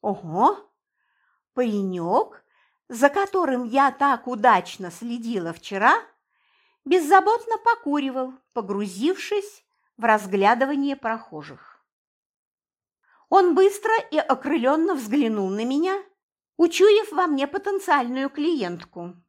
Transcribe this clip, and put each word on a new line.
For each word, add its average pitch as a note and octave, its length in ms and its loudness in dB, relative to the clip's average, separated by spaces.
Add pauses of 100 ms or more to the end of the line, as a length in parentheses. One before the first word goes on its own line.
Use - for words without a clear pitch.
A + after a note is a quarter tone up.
Ого! G#3 680 -2 (840)
Паренёк, G3+ 880 -2 (460)
за A#3+ 180 2
которым D#4 560 -2
я C4 280 2
так C4+ 340 0
удачно G#3 640 0
следила A3+ 640 -8
вчера, A#3+ 500 0 (800)
беззаботно F#4+ 720 2
покуривал, C#4+ 800 -2 (180)
погрузившись G#3+ 1120 -4 (320)
в A3+ 80 -10
разглядывание A#3 920 0
прохожих. D#3 840 -12 (1500)
Он F4+ 240 6
быстро G4+ 380 2 (180)
и D#4 80 0
окрылённо C#4+ 760 0
взглянул A3 520 0
на G#3 160 -4
меня, D#4 320 -2 (640)
учуяв G4+ 520 4
во F4+ 160 0
мне C#4 200 0
потенциальную C#4+ 840 -2
клиентку. F3+ 840 -6 (140)